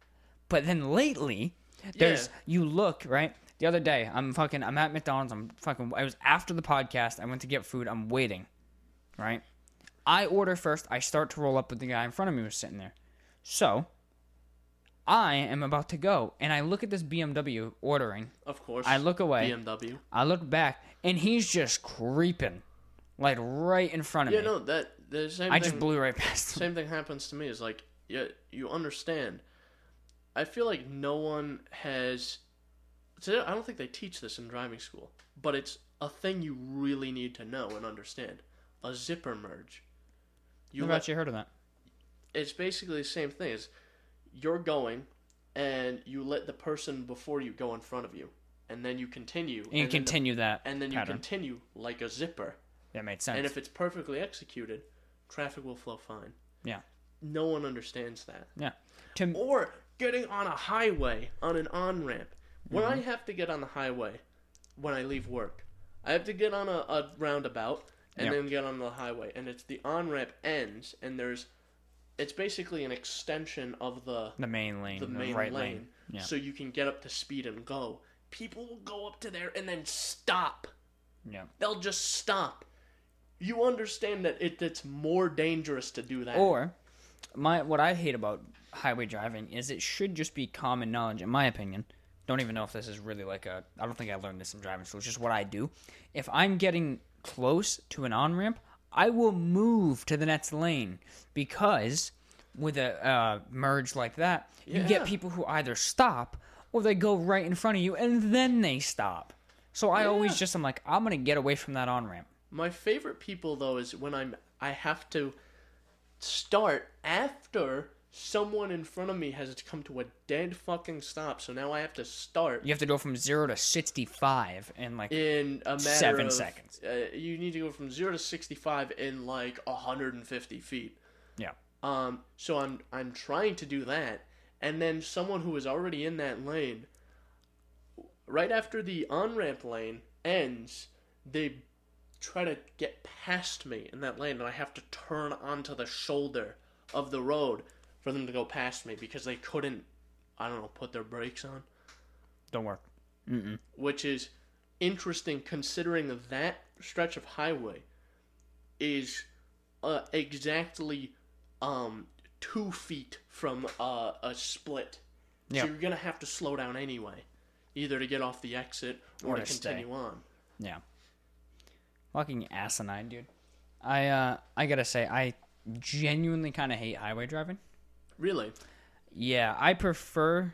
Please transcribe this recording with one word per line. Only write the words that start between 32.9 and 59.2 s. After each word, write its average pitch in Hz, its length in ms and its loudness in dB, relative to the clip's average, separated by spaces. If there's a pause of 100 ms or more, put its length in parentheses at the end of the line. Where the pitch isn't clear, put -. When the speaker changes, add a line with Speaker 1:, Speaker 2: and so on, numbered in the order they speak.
Speaker 2:
so 220 260 2
I 180 80 0
don't 220 100 -4
think 240 140 -12
they 127 80 -8
teach - 340 -12
this 110 180 -10
in 120 80 -12
driving 120 320 -8
school, - 320 -16 (300)
but 143 140 2
it's - 240 -6 (240)
a 147 60 -4
thing 190 340 -4
you 151 180 -4
really 135 500 -2
need 123 260 -4
to 117 100 -14
know 120 240 -4
and 107 160 -6
understand. 107 560 -10 (420)
A 127 100 -6
zipper 135 400 -6
merge. - 480 -14 (880)
You 135 120 -4
Speaker 1:
Never 156 100 2
Speaker 2:
let 160 60 8
Speaker 1:
actually 156 160 -2
heard 160 140 0
of 120 60 -4
that. 110 140 -8 (840)
Speaker 2:
It's 143 180 -2
basically 180 460 -4
the 143 60 -2
same 147 260 -2
thing. 151 220 -4
Is 110 160 -8 (640)
you're 156 280 0
going, 135 460 0 (500)
and 127 480 0
you 135 180 -8
let 135 240 -2
the 139 60 -6
person 147 500 -4
before 127 380 -4
you 123 100 -6
go 117 240 -4
in 113 60 -8
front 123 240 -6
of 95 100 -12
you, 71 140 -12 (400)
and 120 160 -10
then 127 140 -4
you 123 100 -6
continue, 123 560 -6
Speaker 1:
And - 80 -14
you 151 120 4
Speaker 2:
and 131 60 0
then 156 120 2
the - 20 -4
Speaker 1:
continue 135 320 2
that 110 300 2
Speaker 2:
and 139 140 -4
then 135 120 -4
you 131 60 0
Speaker 1:
pattern. 101 180 -2
Speaker 2:
continue 156 420 -6 (160)
like 120 280 -8
a 117 60 -4
zipper. 135 460 -6 (380)
Speaker 1:
That 107 120 -6
makes 101 200 -6
sense. 127 140 -2
Speaker 2:
And 139 80 0
if 139 100 -6
it's 135 120 -8
perfectly 170 520 -4
executed, 110 600 -10 (460)
traffic 143 360 -8
will 123 100 -10
flow 120 220 -12
fine. 110 360 -14 (300)
Speaker 1:
Yeah. 104 180 -6 (420)
Speaker 2:
No 156 260 -2
one 151 160 0
understands 120 640 -8
that. - 200 -16 (100)
Speaker 1:
Yeah. 147 160 -4 (440)
To 190 80 2